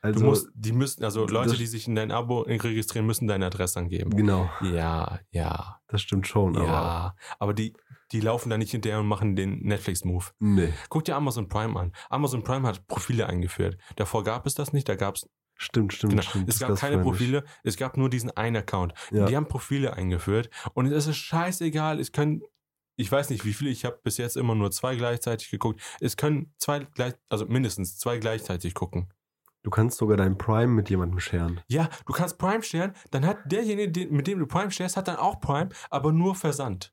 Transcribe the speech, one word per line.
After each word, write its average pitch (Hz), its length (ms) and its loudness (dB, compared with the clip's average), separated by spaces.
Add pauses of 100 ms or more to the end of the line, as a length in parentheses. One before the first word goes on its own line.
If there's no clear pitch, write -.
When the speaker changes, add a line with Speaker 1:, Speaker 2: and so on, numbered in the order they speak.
Speaker 1:
also 107 200 2
Speaker 2:
Du 117 60 8
musst, 107 280 6
die 110 180 -4
müssen, 131 320 0
also 107 220 0
Leute, 117 240 2
Speaker 1:
das 117 80 2
Speaker 2:
die 117 80 -2
sich 113 200 -6
in 113 80 0
dein 110 160 0
Abo 120 320 0
registrieren, 113 640 0
müssen 113 220 0
deine 98 160 2
Adresse 92 360 -2
angeben. 90 360 -2
Speaker 1:
Genau. 95 340 4 (120)
Speaker 2:
Ja, 82 580 -2 (120)
ja. 82 560 -4
Speaker 1:
Das 101 120 0
stimmt 98 260 -2
schon, 92 300 2
aber 87 100 2
Speaker 2:
Ja, 85 500 -2 (220)
aber 101 140 0
die, 110 220 -2 (360)
die 113 100 0
laufen 113 280 0
da 110 80 0
nicht 107 140 -2
hinterher 107 300 -2
und 104 60 0
machen 101 300 2
den 95 240 -2
Netflix-Move. 92 640 -2 (140)
Speaker 1:
Nee. 95 340 4 (160)
Speaker 2:
Guck 160 160 0
dir 165 120 -2
Amazon 120 340 -2
Prime 107 280 -2
an. 92 140 -2 (160)
Amazon 127 340 0
Prime 131 240 0
hat 95 200 -2
Profile 110 400 -2
eingeführt. 92 500 -2 (200)
Davor 104 280 0
gab 110 220 -2
es 139 80 -2
das 143 180 -4
nicht, 143 160 0
da 107 60 2
gab's 98 340 -4 (280)
Speaker 1:
Stimmt, 104 360 0
stimmt, 104 200 2
Speaker 2:
Genau. 101 100 6
Speaker 1:
stimmt. 92 260 -2
Speaker 2:
Es - 60 2
Speaker 1:
Das - 60 0
Speaker 2:
gab 131 100 -2
Speaker 1:
gab's 98 100 2
Speaker 2:
keine 143 140 0
Speaker 1:
vorher 90 180 4
nicht. 92 60 -2
Speaker 2:
Profile, 131 260 2 (200)
es 110 120 -2
gab 131 220 -4
nur 131 100 4
diesen 120 220 -2
einen 117 260 0
Account. 92 380 0 (180)
Speaker 1:
Ja. 104 140 6
Speaker 2:
Die 120 100 4
haben 151 100 0
Profile 135 460 -2
eingeführt 92 560 0 (240)
und 127 140 2
es 147 200 2
ist 156 100 -2
scheißegal, 165 840 -2
es - 100 -6
können, 151 320 0 (540)
ich 101 140 -2
weiß 139 200 2
nicht, 110 140 -2
wie 107 80 0
viele, 139 180 -2
ich - 140 -4
hab 123 180 -4
bis - 160 -2
jetzt 120 180 -4
immer 120 200 2
nur 101 160 2
zwei 131 240 -2
gleichzeitig 120 540 -2
geguckt. 110 300 -2 (200)
Es - 160 -2
können 151 420 0
zwei 147 220 -2
gleich-, 127 340 -4 (140)
also 107 180 -2
mindestens 110 520 -2
zwei 120 200 -2
gleichzeitig 107 560 -4
gucken. 87 380 -4 (520)
Speaker 1:
Du 107 60 -4
kannst 113 280 2
sogar 107 180 4
dein 95 220 4
Prime 113 340 2
mit 107 180 4
jemandem 90 280 2
sharen. 87 480 -2
Speaker 2:
Ja, 156 220 0 (180)
du - 60 -6
kannst - 260 -2
Prime 208 240 0
sharen, 185 300 -2 (180)
dann 139 160 2
hat 190 240 0
derjenige, 208 400 0
den, 170 240 -2
mit 139 140 2
dem 196 100 0
du 156 80 0
Prime 190 240 0
sharest, 185 260 -4
hat 190 120 -2
dann 170 80 -2
auch 190 240 0
Prime, 160 300 0 (200)
aber 139 220 2
nur 175 240 4
Versand. 139 560 -4